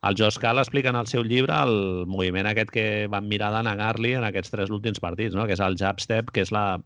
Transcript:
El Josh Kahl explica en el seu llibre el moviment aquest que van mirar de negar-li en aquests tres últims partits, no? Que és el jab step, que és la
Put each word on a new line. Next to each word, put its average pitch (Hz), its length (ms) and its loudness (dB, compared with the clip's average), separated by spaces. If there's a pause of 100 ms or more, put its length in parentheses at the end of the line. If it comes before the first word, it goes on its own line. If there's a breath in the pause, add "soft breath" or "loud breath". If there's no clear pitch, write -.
El 98 120 2
Josh 107 200 4
Kahl 120 220 2
explica 131 300 0
en 123 80 0
el 113 100 -2
seu 120 160 0
llibre 127 300 2 (100)
el 98 440 2
moviment 95 380 0
aquest 110 260 0
que 107 360 0
van 104 180 -4
mirar 104 280 0
de 113 100 0
negar-li 110 520 0
en 123 100 0
aquests 98 260 -4
tres 101 180 -2
últims 104 300 -4
partits, 98 340 -4
no? 101 140 0
Que 98 60 2
és 95 80 0
el 95 160 2
jab 98 240 0
step, 113 280 -2
que 104 120 0
és - 100 -2
la 101 340 0